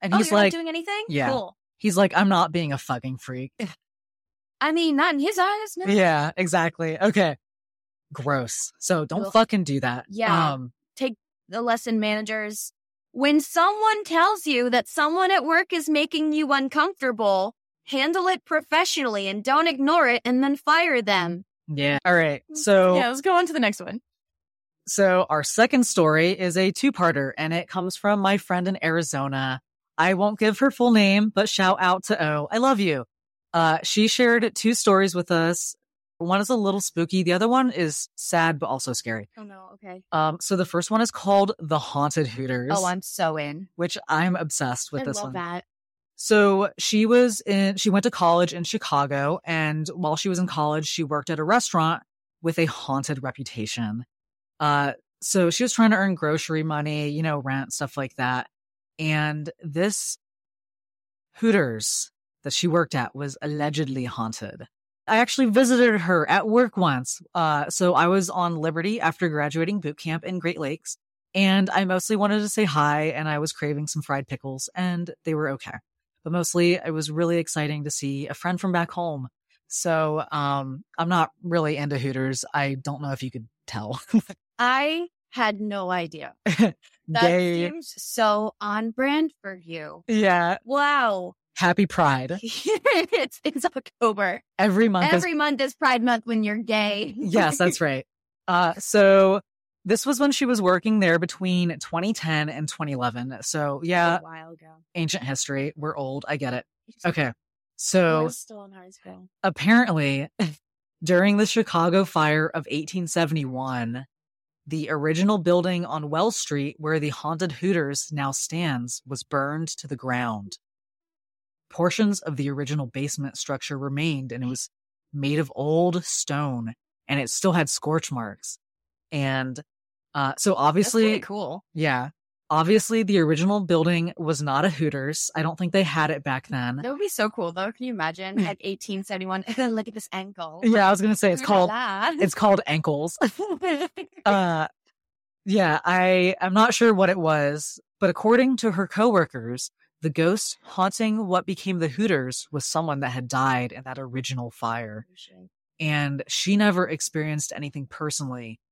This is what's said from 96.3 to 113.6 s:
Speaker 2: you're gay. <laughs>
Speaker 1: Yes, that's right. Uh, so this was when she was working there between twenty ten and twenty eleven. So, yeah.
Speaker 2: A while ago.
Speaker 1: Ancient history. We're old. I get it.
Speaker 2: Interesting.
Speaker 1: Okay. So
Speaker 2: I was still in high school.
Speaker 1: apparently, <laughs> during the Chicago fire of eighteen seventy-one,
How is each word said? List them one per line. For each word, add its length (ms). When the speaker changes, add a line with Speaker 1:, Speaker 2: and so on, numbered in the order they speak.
Speaker 2:
you're 140
gay. 580
<laughs> 20
Speaker 1:
Yes, 420
that's 200
right. 260
Uh, 280
so 640
this 200
was 140
when 140
she 120
was 160
working 380
there 180
between 640
twenty 320
ten 380
and 180
twenty 240
eleven. 500
So, 440
yeah. 340
Speaker 2:
A 20
while 280
ago. 180
Speaker 1:
Ancient 280
history. 540
We're 180
old. 320
I 80
get 200
it. 100
Speaker 2:
Interesting. 200
Speaker 1:
Okay. 220
So 420
Speaker 2:
I 40
was 140
still 280
in 80
high 160
school. 400
Speaker 1:
apparently, 840
<laughs> 640
during 360
the 80
Chicago 580
fire 500
of 160
eighteen 380
seventy-one, 1000